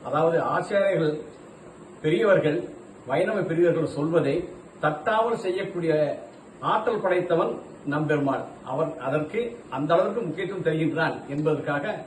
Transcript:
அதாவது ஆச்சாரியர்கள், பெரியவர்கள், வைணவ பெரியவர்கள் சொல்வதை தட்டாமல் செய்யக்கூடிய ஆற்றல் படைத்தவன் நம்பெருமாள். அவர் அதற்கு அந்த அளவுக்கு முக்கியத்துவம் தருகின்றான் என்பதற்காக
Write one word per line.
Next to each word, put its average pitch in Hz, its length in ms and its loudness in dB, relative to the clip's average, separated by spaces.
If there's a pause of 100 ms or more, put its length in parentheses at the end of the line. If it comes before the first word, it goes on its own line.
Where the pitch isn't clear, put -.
அதாவது 160 360 2
ஆச்சாரியர்கள், 170 800 2 (800)
பெரியவர்கள், 165 640 4 (440)
வைணவ 190 340 2
பெரியவர்கள் 165 440 2
சொல்வதை 151 640 0 (320)
தட்டாமல் 220 560 2
செய்யக்கூடிய 170 800 0 (400)
ஆற்றல் 214 420 0
படைத்தவன் 180 580 2 (260)
நம்பெருமாள். 143 580 0 (200)
அவர் 143 340 -4
அதற்கு 151 600 -4 (120)
அந்த 151 240 0
அளவுக்கு 202 280 2
முக்கியத்துவம் 180 420 -4
தருகின்றான் 156 640 0
என்பதற்காக 151 680 -2 (120)